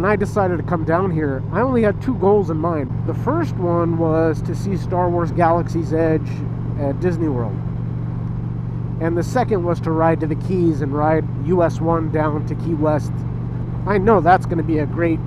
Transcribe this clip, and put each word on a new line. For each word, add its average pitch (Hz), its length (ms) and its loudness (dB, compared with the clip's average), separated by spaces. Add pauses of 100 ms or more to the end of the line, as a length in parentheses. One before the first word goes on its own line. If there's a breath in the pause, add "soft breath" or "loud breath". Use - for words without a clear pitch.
I 208 100 2
decided 190 420 0
to 151 60 -4
come 165 220 -2
down 175 260 0
here, 151 400 -2
I 185 100 0
only 247 220 2
had 208 180 2
two 262 140 -2
goals 196 340 4
in 165 80 -2
mind. 156 320 -2 (180)
The 160 60 -2
first 311 420 -2
one 170 420 0
was 160 460 2
to 170 120 -4
see 190 220 -2
Star 180 320 0
Wars 170 220 0
Galaxy's 165 640 0
Edge 160 360 2 (500)
at 139 200 -2
Disney 170 280 0
World. 120 280 -2 (1500)
And 165 160 0
the 170 60 0
second 220 400 0
was 170 180 0
to 165 100 -2
ride 160 300 4
to 156 60 -2
the 147 80 0
Keys 170 460 0
and 143 120 -2
ride 156 320 2 (200)
U 175 180 4
S 165 180 0
one 160 300 0
down 151 360 0
to 160 80 -4
Key 165 200 -2
West. 151 360 0 (760)
I 202 120 0
know 196 240 6
that's 180 240 4
gonna 165 180 0
be 156 160 0
a 147 60 0
great 165 420 0